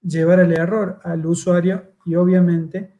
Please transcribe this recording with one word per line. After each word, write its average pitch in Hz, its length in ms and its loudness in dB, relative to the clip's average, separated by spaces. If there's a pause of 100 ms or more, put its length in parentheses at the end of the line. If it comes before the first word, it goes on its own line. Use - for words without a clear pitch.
llevar 170 380 2
al 170 120 4
error 185 520 -4
al 170 200 -6
usuario 175 680 -2 (100)
y 170 120 -4
obviamente 180 840 0